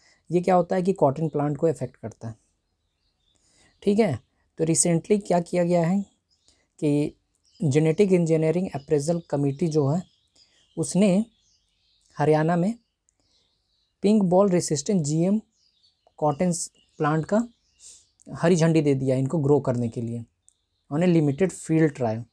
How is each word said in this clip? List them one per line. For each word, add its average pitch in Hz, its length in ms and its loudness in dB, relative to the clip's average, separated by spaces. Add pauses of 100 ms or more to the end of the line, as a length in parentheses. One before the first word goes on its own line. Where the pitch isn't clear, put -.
(300)
ये 175 120 0
क्या 185 140 2
होता 180 200 0
है 185 60 0
कि 185 120 0
कॉटन 151 360 0
प्लांट 147 280 -4
को 165 100 0
अफेक्ट 156 280 -6
करता - 320 -14
है, 113 80 -12 (1500)
ठीक 202 160 2
है। 175 200 0 (400)
तो 160 40 -2
रिसेंटली 165 560 2
क्या 180 200 0
किया 175 240 -2
गया 175 240 2
है 196 140 0 (760)
कि 147 360 0 (440)
जेनेटिक 160 520 2
इंजीनियरिंग 160 640 2
अप्रेजल 151 540 -2
कमेटी 143 380 -2
जो 151 200 0
है 165 140 0 (760)
उसने 185 480 0 (920)
हरियाणा 151 380 2
में 180 180 0 (1300)
पिंक 208 200 2
बॉल 185 260 4
रेसिस्टेंट 175 540 -2
जीएम 170 380 0 (760)
कॉटन 151 320 0 (480)
प्लांट 156 260 0
का 226 220 0 (840)
हरी 170 220 0
झंडी 160 260 2
दे 143 140 2
दिया 131 200 0
इनको 135 220 -2
ग्रो 143 220 2
करने 120 300 -2
के 120 120 -8
लिए 117 240 -8 (680)
on 147 100 -2
a 185 60 2
limited 165 440 2
field 160 400 0
trial, 113 300 -4 (120)